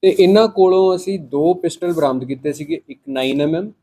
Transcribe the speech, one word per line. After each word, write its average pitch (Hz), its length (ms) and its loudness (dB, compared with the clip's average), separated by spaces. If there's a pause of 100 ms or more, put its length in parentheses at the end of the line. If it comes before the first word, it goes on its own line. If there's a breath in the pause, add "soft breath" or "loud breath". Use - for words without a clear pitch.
ਤੇ 190 180 4
ਇਹਨਾਂ 202 280 6
ਕੋਲੋਂ 190 480 2
ਅਸੀਂ 185 240 -6
ਦੋ 147 340 0
ਪਿਸਟਲ 175 400 -4
ਬਰਾਮਦ 135 300 -2
ਕੀਤੇ 135 300 -6
ਸੀਗੇ, 147 360 -8
ਇੱਕ 135 100 -18 (100)
ਨਾਈਨ 135 320 -2
ਐਮ 156 140 0
ਐਮ 202 160 -6 (120)